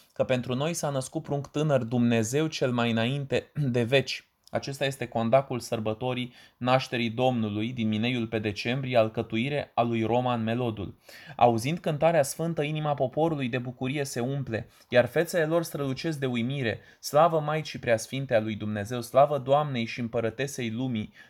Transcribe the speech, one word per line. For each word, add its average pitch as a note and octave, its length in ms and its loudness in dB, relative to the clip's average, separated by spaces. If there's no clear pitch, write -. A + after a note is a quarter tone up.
că - 120 -2
pentru B2 300 0
noi D3+ 200 -2
s-a D#3+ 160 -4
născut C#3 320 -4
prunc C#3+ 240 -4
tânăr, D3 380 2
Dumnezeu A#2+ 640 2
cel C#3+ 260 -2
mai A#2 180 0
înainte B2 640 -2
de B2+ 280 0
veci. C3 460 0
Acesta C#3 340 -6
este C3+ 220 -4
condacul A#2+ 540 2
sărbătorii A#2+ 720 -4
nașterii B2 540 0
Domnului A2+ 640 0
din A2+ 160 0
Mineiul A2+ 380 0
pe A2+ 120 -2
decembrie, B2 580 -2
alcătuire A2+ 800 0
a A#2+ 80 4
lui A#2 200 0
Roman A#2+ 400 2
Melodul. A2 560 -4
Auzind B2 420 4
cântarea D#3+ 440 2
sfântă, E3 400 -4
inima D3+ 320 -2
poporului C#3+ 540 0
de B2+ 100 -2
bucurie B2+ 460 -4
se C3 160 -6
umple, A#2+ 480 -4
iar B2 180 6
fețele E3 380 0
lor E3 180 2
strălucesc D3 560 -4
de C#3 80 -2
uimire. B2 540 -2
Slavă D#3+ 400 4
Maicii D3+ 380 -4
Preasfinte B2+ 560 0
a A2 60 4
lui A2 140 -2
Dumnezeu, G#2+ 460 -4
slavă C#3+ 380 4
Doamnei C3+ 460 0
și A2+ 160 -8
Împărătesei A#2 720 -4
Lumii, A#2 420 -4